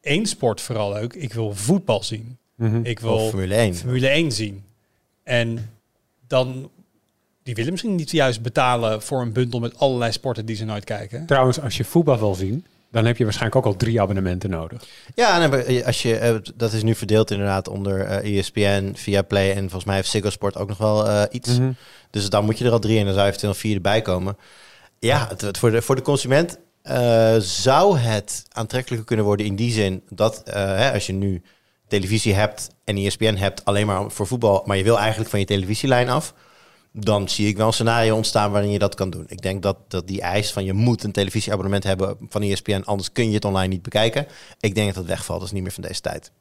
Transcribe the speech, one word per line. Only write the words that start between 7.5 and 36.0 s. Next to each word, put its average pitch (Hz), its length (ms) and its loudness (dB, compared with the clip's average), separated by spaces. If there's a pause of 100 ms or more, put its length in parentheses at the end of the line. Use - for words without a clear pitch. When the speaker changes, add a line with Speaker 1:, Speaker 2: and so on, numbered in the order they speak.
Speaker 1:
willen 117 160 -2
misschien 196 240 -4
niet 160 160 -4
juist 131 300 2
betalen 117 600 0
voor 131 200 -4
een 113 120 -4
bundel 123 260 0
met 117 200 -6
allerlei 123 320 2
sporten 117 340 -4
die 110 100 -6
ze 107 100 -8
nooit 104 180 -6
kijken. 104 420 -10
Speaker 2:
Trouwens, 131 360 4
als 120 160 -6
je 123 60 -2
voetbal 151 360 4
wil 104 160 0
zien, 98 300 -4 (260)
dan 113 140 2
heb 117 120 2
je 123 60 2
waarschijnlijk 127 420 0
ook 107 80 4
al 92 60 -4
drie 113 220 2
abonnementen 95 480 0
nodig. 82 340 -8 (320)
Speaker 3:
Ja, 226 260 4
en 156 80 4
dan 135 100 2
heb 120 100 -4
je, 123 160 2
als - 160 0
je, 113 160 2
eh, 117 180 2 (200)
dat 113 180 -2
is 110 100 -2
nu 113 120 4
verdeeld 107 360 2
inderdaad 101 360 -2
onder, 98 340 -4
eh, 101 360 -2
E 95 40 2
S - 100 -6
P - 40 -12
N, 101 400 2
Viaplay 98 560 2
en 98 100 -2
volgens 92 240 -6
mij 98 100 0
heeft 98 140 0
Ziggo 104 200 0
Sport 101 280 -4
ook 101 100 -6
nog 104 100 -8
wel, 107 300 2
eh, 104 240 2
iets. 123 280 0
Speaker 2:
Mhm. 131 120 2 (380)
Speaker 3:
Dus 98 200 -4
dan 104 160 4
moet 110 120 0
je 120 80 -2
er 120 60 6
al 117 80 4
drie 107 200 2
en 101 60 2
dan 98 80 0
zou 101 140 4
eventueel 101 260 -2
vier 107 220 -2
erbij 98 260 2
komen. 92 360 -2 (640)
Ja, 127 300 2
het, 92 120 -10
het 101 160 -6
voor 117 140 4
de, 113 100 4
voor 131 140 2
de 127 60 -4
consument, 143 560 0 (240)
eh, 117 580 4
zou 131 580 4
het 113 540 -2
aantrekkelijker 113 560 -6
kunnen 107 180 2
worden 104 200 2
in 101 100 -2
die 117 160 0
zin 98 380 0
dat, 107 360 -2
eh, - 80 -12 (100)
hè, 101 300 0
als 107 120 -2
je 95 80 -4
nu 95 280 -2 (460)
televisie 101 460 0
hebt 104 360 0 (140)
en 101 140 -4
E 98 120 0
S - 60 -4
P - 60 -6
N 110 140 2
hebt 95 300 -2
alleen 101 200 2
maar 101 260 -2
voor 101 160 -4
voetbal, 113 380 2
maar 101 120 0
je 95 60 0
wil 110 160 4
eigenlijk 110 300 -2
van 104 100 -2
je 98 60 0
televisielijn 107 640 0